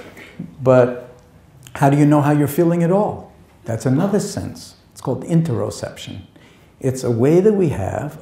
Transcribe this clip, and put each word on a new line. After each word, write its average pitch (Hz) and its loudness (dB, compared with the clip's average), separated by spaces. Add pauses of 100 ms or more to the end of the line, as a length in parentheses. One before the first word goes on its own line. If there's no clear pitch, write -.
(640)
But 127 2 (600)
how 139 2
do 143 4
you 147 6
know 147 4
how 143 2
you're 147 2
feeling 170 0
at 165 0
all? 202 -2 (340)
That's 113 -6
another 180 0
sense. - -10 (160)
It's - -20
called 127 -6
interoception. 131 -4 (580)
It's 127 -4
a 120 -2
way 135 4
that 214 4
we 190 0
have 98 -6